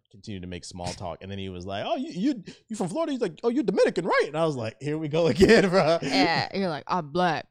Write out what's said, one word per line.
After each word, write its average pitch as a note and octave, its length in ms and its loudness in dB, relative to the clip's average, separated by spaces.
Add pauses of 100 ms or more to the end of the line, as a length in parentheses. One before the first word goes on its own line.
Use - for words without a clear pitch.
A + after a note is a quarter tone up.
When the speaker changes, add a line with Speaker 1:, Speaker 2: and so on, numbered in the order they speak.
(120)
Speaker 1:
continuing G2 300 -12
to F2+ 60 -10
make F2+ 180 -10
small F2+ 280 -10
talk, E2+ 280 -10
and F#2+ 100 -14
then G2 60 -8
he F#2+ 120 -8
was F2+ 160 -10
like, G2 200 -6
"Oh, D4+ 100 -4
you, D4+ 160 -6
you, A3 320 -4 (260)
you A3 60 -10
from - 140 -4
Florida?" D#4+ 220 -4
He's B3+ 100 -4
like, F3+ 220 -4
"Oh, A#3 60 0
you're B3 140 0
Dominican, G3+ 420 0
right?" B4+ 220 2
And D3 100 -6
I E3 80 2
was D#3 100 0
like, A2+ 260 -6
"Here D3 160 -4
we D#3+ 120 -4
go D#3+ 180 2
<laughs> C3 60 4
again, G3+ 360 8
bro." E3+ 320 4
Speaker 2:
Yeah, E3 460 2 (100)
you're F#3+ 120 -2
like, D3 180 -6
"I'm E3 240 -4
black," E3+ 400 0